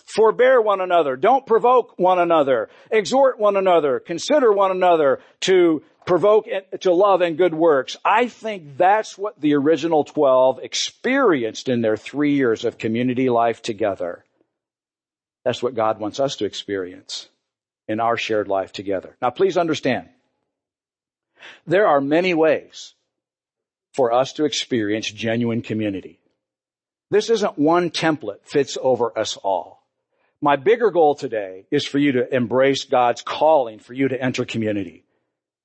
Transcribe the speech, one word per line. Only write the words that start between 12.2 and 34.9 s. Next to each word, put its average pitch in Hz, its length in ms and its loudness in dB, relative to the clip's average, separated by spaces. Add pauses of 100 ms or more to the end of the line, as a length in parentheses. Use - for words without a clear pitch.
years 120 320 -2
of 110 140 -6
community 123 500 -2
life 117 320 0
together. 98 640 -6 (1160)
That's 120 180 -4
what 123 140 -4
God 110 240 -2
wants 107 200 -10
us 135 180 -4
to 104 80 -4
experience 95 840 -10 (580)
in 110 120 -6
our 117 180 0
shared 107 300 -4
life 95 260 -4
together. 95 480 -8
Now, 123 80 0
please 180 280 0
understand, 139 520 -4 (1600)
there 185 180 2
are 147 160 2
many 165 320 0
ways 156 600 -2 (1000)
for 120 180 0
us 131 220 0
to 151 120 -2
experience 110 680 -4
genuine 117 500 -4
community. 107 580 -8 (920)
This 214 180 0
isn't 196 300 -2
one 165 320 2
template 135 520 -4
fits - 380 -2
over 120 340 0
us 110 220 -6
all. 92 460 -6 (580)
My 143 140 2
bigger 208 340 0
goal 156 240 4
today 101 560 -8
is - 160 0
for 143 140 -4
you 143 140 2
to 123 220 -2
embrace 131 500 0
God's 123 360 0
calling 139 560 0
for - 160 -20
you 135 140 -2
to 131 120 -4
enter 127 260 -4
community. 104 580 -6 (600)